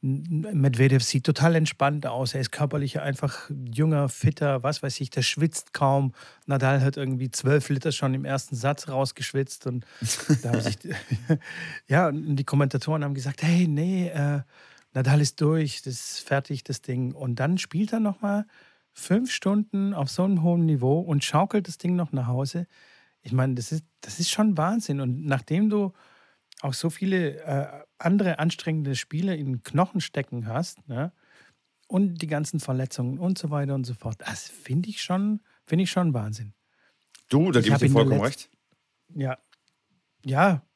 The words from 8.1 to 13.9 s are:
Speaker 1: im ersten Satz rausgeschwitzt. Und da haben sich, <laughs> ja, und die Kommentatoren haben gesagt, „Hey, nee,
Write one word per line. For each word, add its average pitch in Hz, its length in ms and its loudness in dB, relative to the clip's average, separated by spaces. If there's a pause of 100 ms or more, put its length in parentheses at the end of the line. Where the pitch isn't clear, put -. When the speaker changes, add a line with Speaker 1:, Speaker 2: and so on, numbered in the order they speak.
Speaker 1:
im 135 120 -4
ersten 135 280 -4
Satz 135 340 -2
rausgeschwitzt. 135 800 -4
Und 123 200 -4 (560)
da 117 80 -4
haben 117 100 2
sich, 110 160 -2 (560)
<laughs> - 560 -6
ja, 165 200 4
und 147 280 -2
die 135 80 0
Kommentatoren 143 580 0
haben 143 120 -4
gesagt, 135 280 -6
„Hey, 170 240 4
nee, 170 420 0